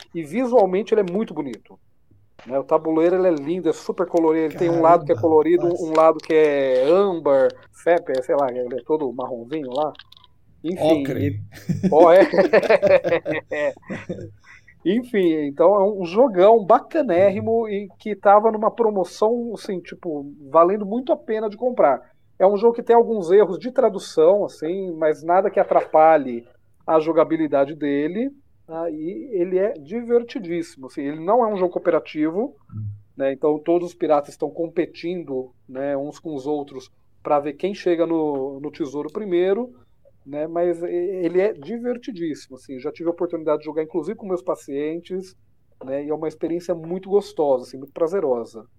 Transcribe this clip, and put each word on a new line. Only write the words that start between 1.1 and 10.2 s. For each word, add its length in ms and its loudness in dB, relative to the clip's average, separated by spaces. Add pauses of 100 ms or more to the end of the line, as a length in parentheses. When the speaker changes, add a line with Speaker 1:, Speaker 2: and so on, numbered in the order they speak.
Speaker 1:
muito 220 -4
bonito. 420 -12 (720)
Né, 120 -4
o 60 -2
tabuleiro, 520 2
ele 120 2
é 20 4
lindo, 380 -2
é 40 4
super 340 -6
colorido, 400 2
ele 120 -8
tem 120 0
um 120 0
lado 220 6
que 80 0
é 20 0
Speaker 2:
Caramba, 140 0
Speaker 1:
colorido, 360 4
Speaker 2:
rapaz. 160 0
Speaker 1:
um 160 -6
lado 220 6
que 160 -4
é 540 2
âmbar, 600 2 (240)
sépia, 500 0
sei 140 -2
lá, 140 0
ele 300 -6
é 40 -12
todo 280 -2
marronzinho 580 -8
lá. 220 -4 (720)